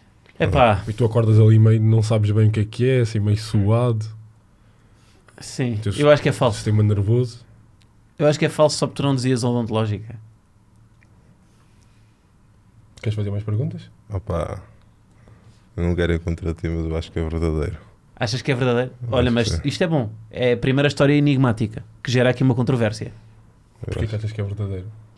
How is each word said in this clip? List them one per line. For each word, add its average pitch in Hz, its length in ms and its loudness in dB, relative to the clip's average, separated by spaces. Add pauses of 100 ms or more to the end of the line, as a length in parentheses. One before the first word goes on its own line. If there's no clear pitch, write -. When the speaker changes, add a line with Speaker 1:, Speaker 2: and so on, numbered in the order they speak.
(380)
Speaker 1:
Epá. 110 480 2
Speaker 2:
E 113 60 -6
tu 117 140 0
acordas 110 340 4
ali 110 180 8
meio, 110 220 6
não 110 220 4
sabes 107 280 0
bem 107 180 4
o - 20 2
que 107 100 -2
é 101 60 2
que 120 200 -2
é, 131 140 2
assim 110 200 -2
meio 104 180 0
suado. 110 680 0 (1400)
Speaker 1:
Sim, 120 420 -6
Speaker 2:
Teu 101 120 -4
Speaker 1:
eu 147 160 4
acho 143 120 4
que 151 60 2
é 135 40 0
falso. 117 240 0
Speaker 2:
sistema 107 260 2
nervoso. 107 600 0 (760)
Speaker 1:
Eu 151 80 2
acho 151 120 2
que 165 60 0
é 147 60 2
falso 151 260 2
só 147 100 -2
porque - 140 -8
tu 143 60 0
não 139 80 2
dizias 127 280 0
odontológica. 110 800 -2 (2750)
Speaker 2:
Queres 107 120 -4
fazer 101 160 -4
mais 101 120 -6
perguntas? 147 480 -6 (180)
Speaker 3:
Opa, 90 540 -8 (1120)
eu 90 80 -4
não 87 100 0
quero 85 200 0
ir 82 60 0
contra 82 340 -4
ti, 82 140 -6
mas 82 180 -4
eu 80 100 -4
acho - 160 -8
que - 60 -6
é 82 40 -2
verdadeiro. 80 540 -4 (400)
Speaker 1:
Achas 123 240 -4
que - 120 -6
é - 20 0
verdadeiro? 123 380 -2 (100)
Speaker 3:
Eu 120 100 -10
Speaker 1:
Olha, 123 160 2
Speaker 3:
acho 120 60 0
Speaker 1:
mas 117 160 0
Speaker 3:
que 82 60 -2
sim. 78 80 -2
Speaker 1:
isto 147 200 -2
é - 20 -2
bom. 139 240 -2 (200)
É 123 220 0
a 120 40 0
primeira 135 320 0
história 143 240 2
enigmática, 131 720 2 (180)
que - 80 -8
gera 123 200 4
aqui 123 120 0
uma 131 120 4
controvérsia. 117 540 -2 (760)
Speaker 3:
Eu 98 60 -8
Speaker 2:
Porquê - 80 -6
Speaker 3:
acho. 110 100 -2
Speaker 2:
que 110 60 -6
achas 107 160 -6
que 107 80 -8
é 101 40 -4
verdadeiro? 98 420 -8 (320)